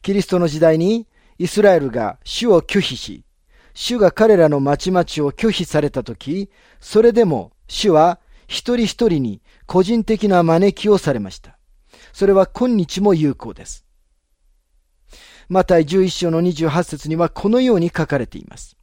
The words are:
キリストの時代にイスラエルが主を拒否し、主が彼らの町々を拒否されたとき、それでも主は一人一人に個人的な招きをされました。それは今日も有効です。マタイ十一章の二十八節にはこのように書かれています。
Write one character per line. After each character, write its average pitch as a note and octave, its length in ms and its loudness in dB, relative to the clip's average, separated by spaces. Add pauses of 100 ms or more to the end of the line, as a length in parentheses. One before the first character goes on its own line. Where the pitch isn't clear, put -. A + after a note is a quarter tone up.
キ G3 120 -4
リ G3+ 80 0
ス - 40 -6
ト F3+ 140 0
の E3+ 80 0
時 D3+ 100 -6
代 D#3+ 200 4
に G#3+ 280 -2 (320)
イ - 100 -4
ス G#3 120 -2
ラ G3 140 6
エ D#3 60 2
ル C3+ 100 -4
が A2 340 -6
主 - 240 -6
を F3 140 4
拒 - 180 -2
否 C3+ 160 -8
し、 - 300 -16 (480)
主 A#3+ 240 -6
が F#3+ 120 4
彼 A3 260 4
ら D#3+ 120 6
の D3 100 0
町 C#3+ 320 -2
々 F3+ 100 2
を - 20 0 (300)
拒 A3 180 -2
否 F#3 160 -6
さ D3+ 160 -2
れ D3 80 -2
た B2+ 120 -6
と A2+ 120 -12
き、 F#3+ 340 -8 (320)
そ - 220 2
れ A#3 100 6
で A3+ 140 2
も A#2 260 -4 (160)
主 - 220 -2
は E3 300 4 (260)
一 - 280 -6
人 A#3 120 0
一 - 200 -2
人 D#3+ 160 0
に G#2 200 -8 (240)
個 F3+ 160 0
人 A3 200 0
的 G#3+ 260 -2
な F3+ 140 4
招 E3+ 400 0
き G#3 60 -2
を G3+ 80 4
さ D#3 160 -2
れ A#2+ 60 -4
ま G2 120 -10
し - 80 -20
た。 - 200 -20 (560)
そ G3 120 -2
れ G3 60 4
は F#3+ 140 4
今 B3 280 -2
日 F#3+ 280 -2
も G#3 100 4
有 D3+ 220 0
効 - 180 -14
で - 140 -20
す。 - 180 -20 (1700)
マ F#3 140 2
タ E3+ 160 4
イ D#3 40 0
十 F#3 200 2
一 F3 100 -4
章 E3+ 160 -4
の E3 100 0
二 F3 140 0
十 D#3+ 140 -2
八 E3 160 0
節 D3+ 260 -10
に D#3+ 60 -4
は E3+ 120 0
こ - 220 -4
の B3 100 2
よ B3+ 140 2
う F3 60 0
に E3+ 140 -2
書 D#3 120 -2
か D3 100 -4
れ B2 100 -4
て - 120 -18
い - 80 -18
ま - 100 -20
す。 - 260 -20